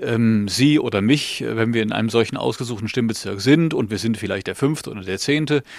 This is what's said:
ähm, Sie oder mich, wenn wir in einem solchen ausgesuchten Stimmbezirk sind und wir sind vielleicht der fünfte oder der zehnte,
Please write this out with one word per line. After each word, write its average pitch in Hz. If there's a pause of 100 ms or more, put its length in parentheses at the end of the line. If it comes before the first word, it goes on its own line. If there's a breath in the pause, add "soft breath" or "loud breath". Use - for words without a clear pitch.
ähm, 113
Sie 143
oder 107
mich, 123
wenn 113
wir 113
in 107
einem 110
solchen 117
ausgesuchten 117
Stimmbezirk 104
sind 156
und 107
wir 104
sind 107
vielleicht 95
der 95
fünfte 143
oder 107
der 92
zehnte, 147 (160 loud breath)